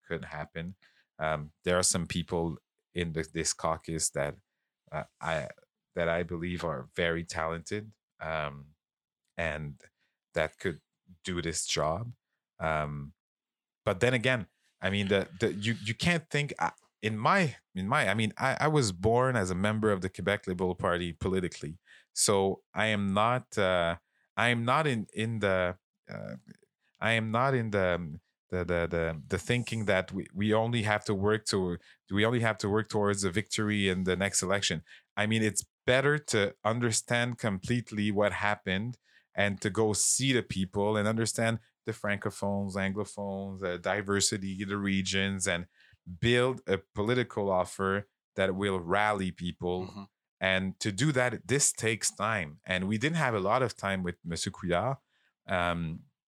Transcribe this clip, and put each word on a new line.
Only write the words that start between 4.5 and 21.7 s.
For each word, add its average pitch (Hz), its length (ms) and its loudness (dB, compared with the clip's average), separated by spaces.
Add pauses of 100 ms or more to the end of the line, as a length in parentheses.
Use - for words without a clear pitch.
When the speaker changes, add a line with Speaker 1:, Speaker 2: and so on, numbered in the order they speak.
Speaker 1:
uh, 151 120 -6 (160)
I, 80 280 -2 (480)
that 85 120 0
I 87 140 0
believe 87 420 -4
are 71 300 -4
very 85 300 0
talented, 85 680 -6 (300)
um, 73 460 -6 (720)
and 76 380 -4 (600)
that 78 240 -2
could 87 220 -6 (440)
do 90 180 -2
this 82 240 -4
job. 85 460 -2 (480)
Um, 76 520 -2 (720)
but 98 140 0
then 123 160 4
again, 120 320 0 (340)
I 95 100 0
mean, 101 180 0
the, 98 180 4 (140)
the, 107 120 2
you, 104 220 -2 (100)
you 110 100 -2
can't 170 360 0
think, 147 300 -2
uh, - 100 0 (320)
in 107 160 -2
my, 160 380 2 (180)
in 92 140 -2
my, 131 200 4
I 101 60 4
mean, 110 240 2
I, 131 220 2
I 147 80 4
was 135 240 4
born 117 420 2
as 95 160 2
a 87 60 0
member 107 340 2
of 95 120 0
the 92 60 -4
Quebec 98 380 -2
Liberal 90 300 -2
Party 87 360 -2
politically. 90 680 -4 (360)